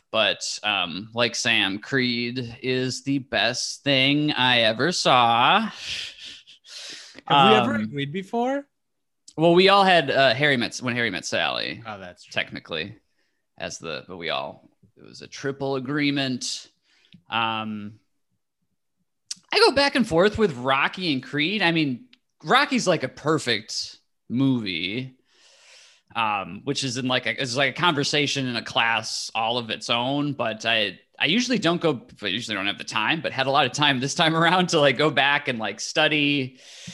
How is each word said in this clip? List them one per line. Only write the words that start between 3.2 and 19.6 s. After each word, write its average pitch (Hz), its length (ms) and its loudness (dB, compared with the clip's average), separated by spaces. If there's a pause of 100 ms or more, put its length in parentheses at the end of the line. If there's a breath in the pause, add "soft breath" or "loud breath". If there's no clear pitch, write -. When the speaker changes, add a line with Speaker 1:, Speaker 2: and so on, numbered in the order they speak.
Speaker 1:
thing 143 480 2
I 123 300 2
ever 117 320 2
saw. 127 640 4 (1700 loud breath)
Speaker 2:
Have 139 220 6
we 127 60 8
ever 117 200 2
Speaker 1:
Um, 107 60 -2
Speaker 2:
agreed 139 320 -6
before? 240 520 -4 (720)
Speaker 1:
well, 170 160 6
we 185 140 8
all 196 160 6
had, 170 260 6
uh, 127 240 4
Harry 143 220 2
Met, 117 220 -2
When 123 180 -4
Harry 120 140 0
Met 90 160 -6
Sally. 73 600 -4
Speaker 2:
Oh, 104 140 -12
that's 90 240 -18
true. - 80 -20
Speaker 1:
Technically, 95 640 -6 (640)
as 90 200 -10
the, 76 300 -10
but 90 80 -14
we 82 140 -8
all, 69 400 -8 (260)
it - 80 -20
was - 180 -20
a - 60 -18
triple 139 480 -8
agreement. 139 920 -4 (600 soft breath)
Um, 110 680 -6 (1500)
I - 80 2
go 415 120 8